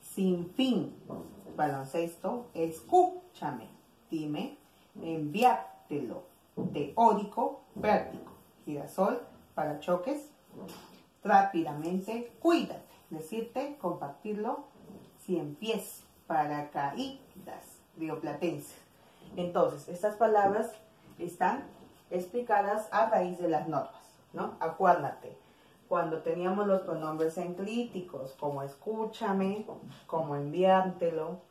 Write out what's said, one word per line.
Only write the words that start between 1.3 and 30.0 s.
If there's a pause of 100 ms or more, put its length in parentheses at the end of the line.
baloncesto,
escúchame, (420)
dime, (440)
enviártelo, (500)
teórico, (180)
práctico, (320)
girasol, (360)
parachoques, (920)
rápidamente,
cuídate, (240)
decirte,
compartirlo, (560)
cien
pies, (240)
paracaídas, (320)
rioplatense. (640)
Entonces,
estas
palabras (480)
están (440)
explicadas
a
raíz
de
las
normas, (140)
¿no?
Acuérdate, (520)
cuando
teníamos
los
pronombres
en
críticos,
como
escúchame, (420)